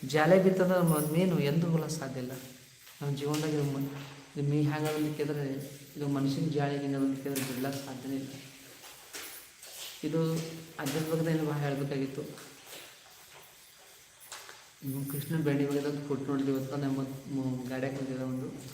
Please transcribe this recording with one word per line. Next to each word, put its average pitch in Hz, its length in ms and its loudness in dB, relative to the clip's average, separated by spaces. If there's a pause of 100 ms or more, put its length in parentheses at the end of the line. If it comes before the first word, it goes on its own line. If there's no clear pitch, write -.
ಜಾಲೆ 156 340 8
ಬಿತ್ತಂದ್ರೆ 180 380 6
ಮ-, 151 320 4
ಮೀನು 170 260 6
ಎಂದೂ 151 280 4
ಹೋಗಲ್ಲ 160 200 2
ಸಾಧ್ಯ 131 340 -4
ಇಲ್ಲ. 127 120 -4 (680)
ನಮ್ಮ 143 140 0
ಜೀವನದಾಗ 151 340 0
ಇದು 147 120 2
ಮ-, 139 400 -2 (340)
ಇದು 143 140 0
ಮೀ 151 120 4
ಹ್ಯಾಂಗ 151 260 2
ಅಂತ 151 280 0
ಕೇಳಿದ್ರೆ, 143 600 -2 (180)
ಇದು 147 120 -2
ಮನುಷ್ಯನ 139 400 2
ಜಾಲಿ 143 320 2
ಹಿಂಗೆ 139 160 0
ಅಂತ 135 260 2
ಕೇಳಿದ್ರೆ 139 220 -2
ಬಿಡ್ಲಕ್ಕೆ 131 420 -4
ಸಾಧ್ಯನೇ 131 300 -6
ಇಲ್ಲ. 135 120 -6 (1800)
ಇದು 160 300 2 (440)
ಅದ್ರ 156 360 -2
ಬಗ್ಗೆ 160 160 2
ಏನು 156 160 2
ಭಾಳ 147 120 0
ಹೇಳ್ಬೇಕಾಗಿತ್ತು. 139 640 -2 (2500)
ಇನ್ನು 135 280 -4
ಕೃಷ್ಣನ 156 280 -2
ಬೆಣ್ಣೆ 143 260 2
ಬಗ್ಗೆ 143 420 -2
ಫೋಟೋ 135 160 -2
ನೋಡಿದ್ವಿ 135 280 0
ಇವತ್ತು, 131 240 -2
ನಮ್ಮ 135 260 0
ಮು-, 127 680 -4
ಗಾಡ್ಯಾಗ 131 260 -2
ಬಂದಿದೆ 135 300 -4
ಒಂದು, 131 220 -4 (280)